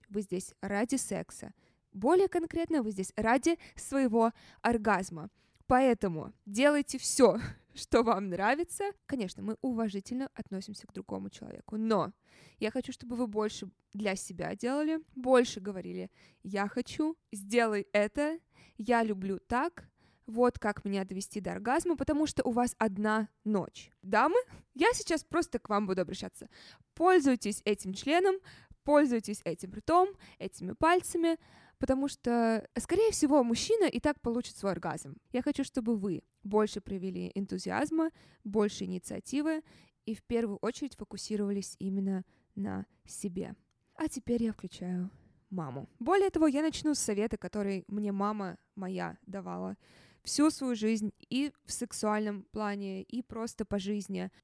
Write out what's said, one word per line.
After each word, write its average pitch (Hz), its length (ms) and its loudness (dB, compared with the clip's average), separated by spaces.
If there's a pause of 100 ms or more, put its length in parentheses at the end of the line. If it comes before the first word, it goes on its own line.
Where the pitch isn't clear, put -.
вы 208 140 -4
здесь 185 380 -6
ради 202 340 0
секса. - 580 -6 (400)
Более 339 360 4
конкретно, 330 540 0
вы 214 100 -4
здесь 190 240 -6
ради 240 420 4 (160)
своего 233 580 2 (300)
оргазма. 202 680 0 (420)
Поэтому 233 600 4 (140)
делайте 277 520 4
всё, 214 400 6 (180)
<laughs> - 180 -20
что - 280 2
вам 202 260 0
нравится. 269 600 -2 (160)
Конечно, 214 360 -6
мы 208 200 -6
уважительно 226 720 -4
относимся 196 540 -12
к - 40 -20
другому 190 380 -10
человеку, - 460 -14
но 214 360 2 (460)
я 214 140 -2
хочу, 254 200 -4
чтобы 247 240 -10
вы 240 120 0
больше 208 420 -4 (220)
для 202 240 -2
себя 175 400 -6
делали, 302 420 0 (160)
больше 247 460 6
говорили: 185 500 -8 (320)
«Я 202 240 -2
хочу, 302 500 -4 (160)
сделай 208 600 0
это, 285 480 0 (380)
я 233 260 2
люблю 190 340 -2
так, 269 500 -4 (380)
вот 240 320 2
как - 260 -4
меня 196 200 -2
довести 196 360 -8
до 185 120 -4
оргазма», 269 440 0
потому 302 300 2
что - 160 0
у - 80 0
вас 240 280 0
одна 214 500 0 (160)
ночь. - 480 -4 (100)
Дамы, 247 380 4 (340)
я 349 180 6
сейчас 330 300 -2
просто - 380 0
к - 80 -12
вам 208 180 2
буду 185 160 2
обращаться. - 460 -10 (460)
Пользуйтесь 277 720 4
этим 196 300 0
членом, 359 420 2 (460)
пользуйтесь 247 640 4
этим 185 280 -6
ртом, 330 360 4 (300)
этими - 340 -8
пальцами, 330 680 2 (420)
потому 269 280 0
что, 233 600 0 (100)
скорее 415 320 2
всего, 294 320 6
мужчина 330 440 2
и 240 140 0
так 294 200 0
получит 240 360 -4
свой 196 160 -2
оргазм. 165 440 -6 (160)
Я 254 100 -2
хочу, 269 220 -2
чтобы 233 320 -2
вы 190 260 -4 (220)
больше 214 360 2
проявили 180 540 -6
энтузиазма, 220 760 -2 (340)
больше 208 400 0
инициативы 277 800 -4 (420)
и 220 100 -6
в - 80 -12
первую 233 360 -2
очередь - 380 -6
фокусировались 202 800 -6
именно 190 460 -2 (300)
на 196 320 -6 (200)
себе. - 500 -8 (380)
А 311 140 -4
теперь 240 340 -2
я 226 100 -2
включаю 180 580 -6 (380)
маму. 143 400 -8 (100)
Более 381 320 2
того, 320 160 4
я 285 160 2
начну 302 320 0
с - 40 -2
совета, 214 380 0
который 196 520 -4
мне 208 240 -2
мама 196 460 -2 (180)
моя 180 500 -6
давала 185 500 -8 (460)
всю 302 280 2
свою 262 240 -4
жизнь 214 380 0 (180)
и 269 200 -2 (140)
в - 80 -12
сексуальном 214 720 -4 (100)
плане, 202 500 -6
и 240 200 -8
просто 226 420 -8
по 202 140 -2
жизни. 190 520 -4 (140)